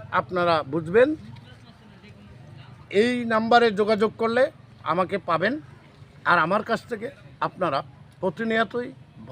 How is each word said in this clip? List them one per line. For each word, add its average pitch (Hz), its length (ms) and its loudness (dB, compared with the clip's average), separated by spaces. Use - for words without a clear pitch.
আপনারা 175 360 0
বুঝবেন, 175 360 2
এই 240 120 2
নাম্বারে 226 340 4
যোগাযোগ 214 320 0
করলে 226 220 2
আমাকে 185 260 -2
পাবেন। 175 240 0
আর 175 160 6
আমার 202 240 0
কাছ 226 100 0
থেকে 226 160 -10
আপনারা 160 320 -2
প্রতিনিয়তই 226 680 -2